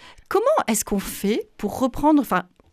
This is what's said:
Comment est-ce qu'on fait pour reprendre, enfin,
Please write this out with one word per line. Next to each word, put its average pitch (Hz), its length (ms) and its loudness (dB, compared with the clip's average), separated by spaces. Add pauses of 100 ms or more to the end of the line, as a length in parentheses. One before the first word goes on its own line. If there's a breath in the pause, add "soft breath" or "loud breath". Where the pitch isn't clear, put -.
(280 loud breath)
Comment 403 180 0 (220)
est-ce 220 180 -2
qu'on 202 140 -2
fait 214 580 -4
pour - 220 -6
reprendre, 285 420 4
enfin, 185 220 -2 (300)